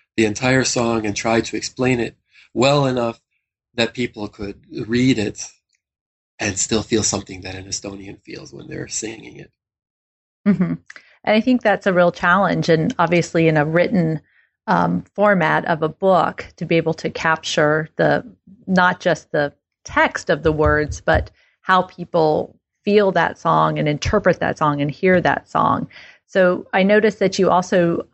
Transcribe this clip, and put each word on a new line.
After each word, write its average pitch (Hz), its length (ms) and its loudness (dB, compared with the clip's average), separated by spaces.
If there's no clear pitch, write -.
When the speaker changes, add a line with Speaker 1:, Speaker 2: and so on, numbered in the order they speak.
Speaker 1:
the 110 100 4
entire 127 380 0
song 117 420 -2
and 101 100 -4
try 113 240 0
to - 160 -6
explain 127 420 -2
it 110 180 -6
well 139 300 4
enough 120 340 -4
that 117 200 -2
people 110 340 -6
could 101 360 -14
read 120 300 2
it - 320 -6
and 104 180 -4
still 110 260 -2
feel 107 200 -2
something 98 380 -6
that 92 160 -14
an 95 80 -14
Estonian 98 580 -12
feels - 300 -18
when - 160 -18
they're 90 180 -12
singing 110 500 -12
it. 98 140 -20
Speaker 2:
Mm-hmm. 170 280 0
And 214 120 2
I 220 40 2
think 247 220 0
that's 196 240 0
a 196 60 2
real 175 200 4
challenge, 175 560 2
and 165 300 2
obviously 165 500 2
in 156 80 4
a 147 80 4
written, 160 560 0
um, 175 380 0
format 175 500 2
of 160 180 -4
a 160 60 2
book, 175 580 0
to - 80 -10
be 165 120 0
able 160 180 0
to 160 160 -8
capture 156 840 0
the, 151 280 0
not 180 340 2
just - 320 -4
the 147 200 -2
text - 460 -2
of 151 140 -2
the 160 80 2
words, 151 480 0
but - 300 0
how 185 220 2
people 170 760 -2
feel 202 280 4
that 170 260 -2
song 156 420 0
and 151 80 -2
interpret 175 500 0
that - 200 -4
song 147 220 -2
and 147 120 -2
hear 185 280 2
that - 280 -2
song. 160 400 0
So 185 460 0
I 196 120 2
noticed 208 340 2
that 190 200 0
you 185 120 2
also, 175 640 0